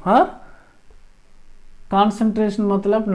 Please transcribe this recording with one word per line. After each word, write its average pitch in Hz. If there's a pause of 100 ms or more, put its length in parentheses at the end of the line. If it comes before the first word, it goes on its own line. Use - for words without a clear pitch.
Huh? 240 (1700)
కాన్సంట్రేషన్ 208
మతలబ్ 202